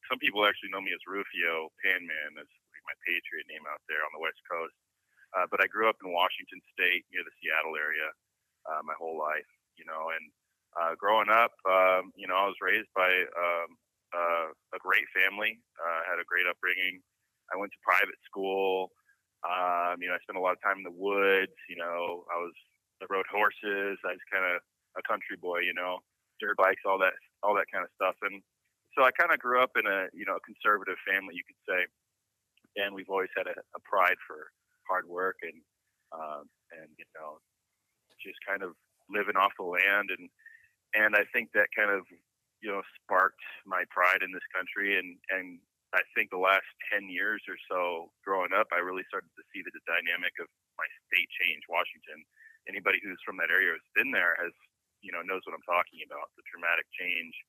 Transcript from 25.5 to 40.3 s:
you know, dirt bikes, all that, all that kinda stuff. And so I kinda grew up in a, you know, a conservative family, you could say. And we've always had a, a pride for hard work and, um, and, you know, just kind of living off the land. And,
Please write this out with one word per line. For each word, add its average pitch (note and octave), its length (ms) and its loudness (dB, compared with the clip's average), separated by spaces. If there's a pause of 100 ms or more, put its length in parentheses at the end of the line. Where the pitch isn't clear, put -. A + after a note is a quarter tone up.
you F2 80 0
know, F2+ 260 -4 (400)
dirt G#2 180 -2
bikes, F#2+ 280 4
all G2 140 2
that, F#2 140 4 (280)
all G#2 140 2
that - 180 0
kinda F#2 220 -4
stuff. F#2 260 0
And G2 220 -6 (540)
so C#3 60 6
I B2+ 80 8
kinda E3+ 260 4
grew B2 240 2
up B2+ 160 2
in G#2+ 80 2
a, G2 280 0
you G2 120 -10
know, F#2 120 -2
a - 40 -4
conservative G2 640 0
family, F#2+ 300 0
you F2 80 -10
could - 240 -20
say. F#2 180 2 (920)
And G2+ 180 -2
we've F#2+ 140 -12
always F#2+ 260 0
had F#2 120 -2
a, F2 80 -6 (200)
a F2 80 -12
pride F#2 420 4
for D2+ 260 -16 (360)
hard F#2 200 -2
work F#2 340 -4
and, E2 200 -14 (500)
um, D#2 380 -12 (220)
and, D#2+ 260 -20
you D#2+ 80 -20 (100)
know, D#2 240 -16 (800)
just F#2+ 280 -16
kind G2 160 -2
of F2 120 -8 (340)
living G2 280 0
off G2 200 6
the G2 60 -8
land. G2 480 4
And, F2+ 180 -8 (680)